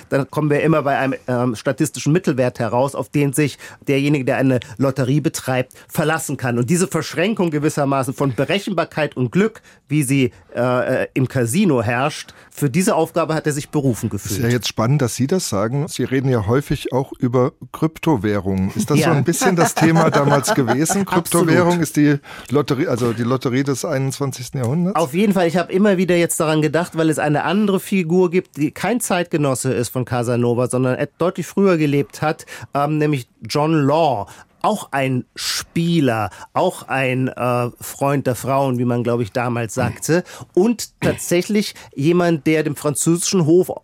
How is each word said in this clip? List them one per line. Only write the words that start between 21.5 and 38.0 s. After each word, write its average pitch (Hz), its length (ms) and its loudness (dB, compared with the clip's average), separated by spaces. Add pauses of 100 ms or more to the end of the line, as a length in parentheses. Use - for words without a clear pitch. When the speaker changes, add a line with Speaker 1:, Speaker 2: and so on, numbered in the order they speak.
Speaker 2:
ist - 160 -2
die 147 200 4 (320)
Lotterie, 143 380 0
also 120 260 0
die 117 100 -2
Lotterie 131 400 0
des 139 220 -4
einundzwanzigsten 135 760 -4
Jahrhunderts? 170 380 0
Speaker 1:
Auf 147 140 -2
jeden 196 200 2
Fall. 180 140 2
Ich 165 100 0
habe 170 140 -2
immer 196 260 4
wieder 180 180 2
jetzt 170 240 0
daran 156 220 2
gedacht, 156 360 0
weil 160 120 2
es 147 100 0
eine 147 240 0
andere 190 360 0
Figur 180 520 0
gibt, 180 260 -2
die 143 140 -2
kein 220 300 -2
Zeitgenosse 147 720 -2
ist 113 160 -2
von 127 160 -4
Casanova, 120 600 0
sondern 127 300 0
et-, - 200 -4
deutlich 170 280 -2
früher 190 320 2
gelebt 143 440 0
hat, 156 240 -2 (280)
ähm, 143 240 0
nämlich 151 300 0 (200)
John 151 260 0
Law. 143 540 2 (340)
Auch 202 300 -2
ein 131 320 0 (120)
Spieler, 139 960 0 (200)
auch 165 380 -2
ein, 131 400 0
äh, 123 400 -2 (100)
Freund 139 480 -2